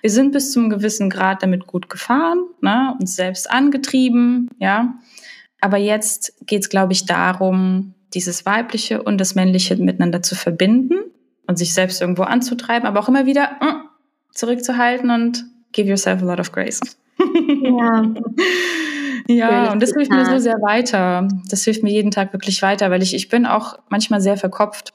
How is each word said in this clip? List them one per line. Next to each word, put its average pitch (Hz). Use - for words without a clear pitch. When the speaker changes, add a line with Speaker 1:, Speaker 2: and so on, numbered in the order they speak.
Speaker 1:
Wir 220
sind 269
bis 277
zum 226
gewissen 208
Grad 190
damit 185
gut -
gefahren, 339
ne, 247
uns 185
selbst 185
angetrieben, 254
ja. 214
Aber 196
jetzt 208
geht's, 202
glaub 190
ich, 185
darum, 185
dieses 180
Weibliche 220
und 208
das 190
Männliche 185
miteinander 180
zu 180
verbinden 226
und 175
sich 170
selbst 185
irgendwo 180
anzutreiben, 240
aber 208
auch 233
immer 269
wieder, 277
äh, -
zurückzuhalten 247
und 233
give 202
yourself 190
a 185
lot 175
of 175
grace. -
Speaker 2:
Ja. 233
Speaker 1:
<laughs> 220
Ja, 233
Speaker 2:
Schönes 208
Speaker 1:
und 214
das 247
hilft 294
mir 262
so 269
Speaker 2:
Zitat. 254
Speaker 1:
sehr 226
weiter. 202
Das -
hilft 220
mir 208
jeden 208
Tag 196
wirklich 196
weiter, 196
weil 185
ich, 185
ich -
bin 240
auch 214
manchmal 208
sehr 196
verkopft -